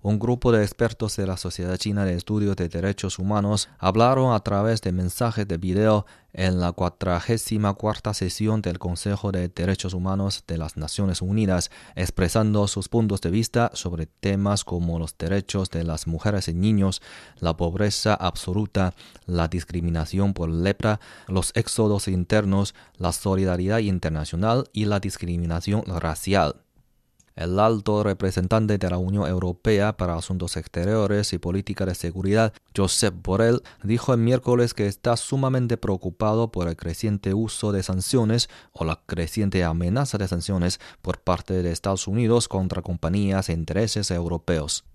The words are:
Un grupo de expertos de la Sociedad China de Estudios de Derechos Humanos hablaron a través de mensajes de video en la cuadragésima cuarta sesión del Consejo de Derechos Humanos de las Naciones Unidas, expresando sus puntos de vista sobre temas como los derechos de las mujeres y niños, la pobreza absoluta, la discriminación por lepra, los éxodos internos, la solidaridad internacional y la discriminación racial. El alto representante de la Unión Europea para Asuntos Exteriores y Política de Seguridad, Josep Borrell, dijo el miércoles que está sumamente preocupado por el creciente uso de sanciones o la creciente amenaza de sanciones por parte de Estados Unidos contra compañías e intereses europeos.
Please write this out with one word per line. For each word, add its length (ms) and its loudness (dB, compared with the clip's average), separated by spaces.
Un 140 2
grupo 320 2
de 120 6
expertos 520 -2
de 100 -2
la 120 -4
Sociedad 400 -4
China 260 0
de 120 0
Estudios 420 0
de 100 -2
Derechos 520 -4
Humanos 500 0
hablaron 540 4
a 80 2
través 400 0
de 100 -2
mensajes 560 -2
de 80 -4
video 500 2
en 260 2
la 140 0
cuadragésima 1000 0
cuarta 380 -4
sesión 480 0
del 180 -4
Consejo 520 -2
de 160 -2
Derechos 460 -2
Humanos 520 -2
de 120 -4
las 180 -6
Naciones 460 -2
Unidas, 500 2
expresando 720 2
sus 220 -4
puntos 320 2
de 100 -2
vista 440 0
sobre 300 -4
temas 600 0
como 340 -2
los 180 -6
derechos 520 -2
de 160 -4
las 200 -4
mujeres 440 -2
y 40 -2
niños, 480 2
la 160 0
pobreza 580 0
absoluta, 840 -2
la 220 0
discriminación 840 -2
por 160 -2
lepra, 500 0
los 260 0
éxodos 540 0
internos, 680 2
la 160 -2
solidaridad 680 0
internacional 920 0
y 100 -2
la 160 0
discriminación 840 -2
racial. 720 0
El 240 -2
alto 440 2
representante 760 0
de 140 0
la 80 -2
Unión 280 0
Europea 680 0
para 160 -2
Asuntos 420 -4
Exteriores 800 0
y 60 -4
Política 440 -2
de 120 -2
Seguridad, 580 0
Josep 460 2
Borrell, 400 4
dijo 320 0
el 60 4
miércoles 560 2
que 100 0
está 320 0
sumamente 600 -2
preocupado 760 -2
por 160 -2
el 80 -2
creciente 580 -2
uso 380 -2
de 100 0
sanciones 720 2
o 140 -4
la 220 -4
creciente 560 0
amenaza 560 0
de 80 -2
sanciones 520 0
por 200 -6
parte 420 0
de 80 0
Estados 360 -2
Unidos 400 2
contra 360 -2
compañías 640 0
e 40 0
intereses 580 -2
europeos. 720 -2